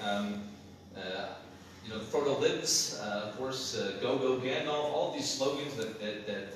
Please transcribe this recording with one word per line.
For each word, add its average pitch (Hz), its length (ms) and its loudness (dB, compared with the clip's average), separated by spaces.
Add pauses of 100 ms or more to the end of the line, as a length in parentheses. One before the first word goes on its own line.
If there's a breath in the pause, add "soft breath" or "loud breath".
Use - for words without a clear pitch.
Um, 101 380 2 (540)
uh, 92 300 -4 (580)
you 110 80 -8
know, 110 80 -4
Frodo 139 400 2
lives, - 600 4
uh, 104 280 -2
of - 100 -8
course, 127 380 -2
uh, 98 260 0
"Go, 135 160 4
go, 127 200 4
Gandalf," 147 540 2
all - 180 4
of - 40 -6
these - 160 0
slogans - 460 0
that, 107 240 -4
that, 104 260 -4
that, 98 300 -4